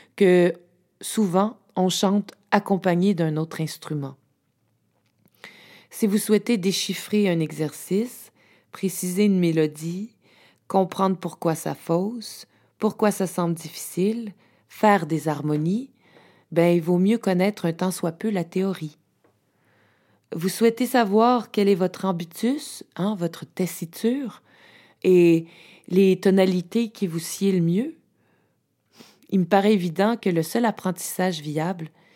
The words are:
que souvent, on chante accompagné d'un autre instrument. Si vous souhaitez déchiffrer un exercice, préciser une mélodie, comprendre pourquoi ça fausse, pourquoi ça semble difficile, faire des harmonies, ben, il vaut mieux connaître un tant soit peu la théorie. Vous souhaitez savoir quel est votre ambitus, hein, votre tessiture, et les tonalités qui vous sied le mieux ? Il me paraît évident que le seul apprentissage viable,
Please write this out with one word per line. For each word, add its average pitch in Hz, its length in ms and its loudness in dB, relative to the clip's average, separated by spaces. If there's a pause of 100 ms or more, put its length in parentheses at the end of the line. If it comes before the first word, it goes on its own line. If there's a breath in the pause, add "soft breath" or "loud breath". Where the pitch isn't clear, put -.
(160 loud breath)
que 180 380 4 (460)
souvent, 202 580 0 (200)
on 185 120 2
chante 202 440 0 (180)
accompagné 185 640 2
d'un 160 240 -2
autre 160 240 -4
instrument. 143 540 -8 (1700 loud breath)
Si - 180 -2
vous 202 100 2
souhaitez 214 400 2
déchiffrer 196 720 -2
un 170 100 2
exercice, 156 920 -4 (400 soft breath)
préciser 185 540 -2
une 190 140 4
mélodie, 165 760 -2 (520 soft breath)
comprendre 190 500 0
pourquoi 165 380 -4
ça 151 200 -6
fausse, 202 720 -4 (320)
pourquoi 214 320 2
ça 185 160 -2
semble 170 260 -2
difficile, 202 800 -6 (340 soft breath)
faire 202 380 2
des 151 220 -4
harmonies, 151 640 -2 (600 soft breath)
ben, 170 240 4
il 175 60 2
vaut 175 160 0
mieux 202 200 2
connaître 190 480 0
un 165 80 0
tant 185 180 -2
soit 175 200 -4
peu 190 180 -6
la 185 140 -2
théorie. 175 540 -6 (1400)
Vous 175 140 -4
souhaitez 226 360 2
savoir 233 680 2
quel 202 180 2
est 202 60 4
votre 180 300 -2
ambitus, 190 800 -4 (120)
hein, 208 200 -2
votre 170 300 -6
tessiture, 220 960 -6 (640 soft breath)
et 170 420 6 (420 loud breath)
les 185 320 4
tonalités 190 680 2
qui 202 180 -4
vous 165 120 -6
sied 190 320 -2
le 180 100 2
mieux ? 202 340 0 (1300 soft breath)
Il 196 120 2
me 170 40 0
paraît 202 280 4
évident 185 420 0
que 208 140 -4
le 165 140 0
seul 240 220 -2
apprentissage 185 760 -4
viable, 156 480 -6 (260 soft breath)